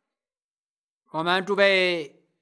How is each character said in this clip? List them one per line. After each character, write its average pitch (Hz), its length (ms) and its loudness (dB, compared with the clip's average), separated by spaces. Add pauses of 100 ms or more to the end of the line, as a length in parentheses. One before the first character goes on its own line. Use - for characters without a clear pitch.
(1120)
我 160 120 -6
们 180 220 -2
诸 196 100 -2
位 185 720 0 (160)